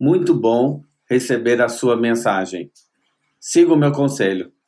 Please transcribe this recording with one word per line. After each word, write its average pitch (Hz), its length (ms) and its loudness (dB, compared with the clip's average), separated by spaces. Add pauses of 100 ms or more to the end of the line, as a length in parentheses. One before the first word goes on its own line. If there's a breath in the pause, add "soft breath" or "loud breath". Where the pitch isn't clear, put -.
Muito 170 320 2
bom 123 500 0 (260)
receber 120 540 0
a 113 60 2
sua 120 280 -2
mensagem. 104 760 -2 (720)
Siga 170 320 4
o 156 40 4
meu 147 160 2
conselho. 120 600 -2 (160)